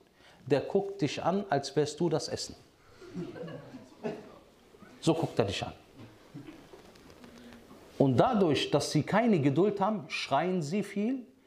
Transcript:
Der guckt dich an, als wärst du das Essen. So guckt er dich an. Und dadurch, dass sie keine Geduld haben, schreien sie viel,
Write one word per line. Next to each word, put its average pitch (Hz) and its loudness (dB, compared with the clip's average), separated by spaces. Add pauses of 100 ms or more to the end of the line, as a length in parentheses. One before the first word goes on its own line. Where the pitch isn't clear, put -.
(460)
Der 135 4
guckt - -2
dich - -2
an, 196 0
als 139 -2
wärst 151 0
du 175 2
das 151 -2
Essen. - -6 (2500)
So 165 2
guckt 165 -2
er 110 2
dich - -6
an. 85 -8 (2250)
Und 135 4
dadurch, 190 4
dass 143 2
sie 151 2
keine 208 4
Geduld 165 4
haben, 190 -2
schreien 170 0
sie 180 -2
viel, 233 -4 (200)